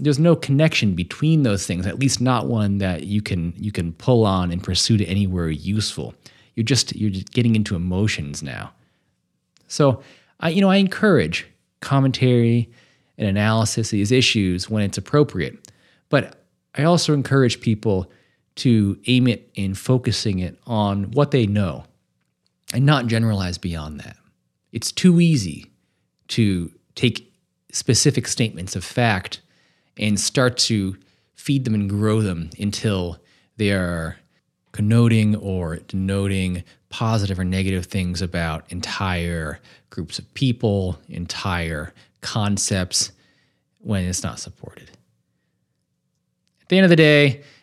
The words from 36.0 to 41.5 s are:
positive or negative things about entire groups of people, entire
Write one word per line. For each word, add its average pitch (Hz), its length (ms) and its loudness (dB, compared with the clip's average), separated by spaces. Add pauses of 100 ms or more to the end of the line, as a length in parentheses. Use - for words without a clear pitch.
positive 104 480 -2
or 92 60 -4
negative 92 420 -2
things 90 360 -4
about 82 500 -4
entire 85 880 -6 (300)
groups - 280 -10
of - 160 -16
people, 101 640 -2 (120)
entire 85 840 -8 (280)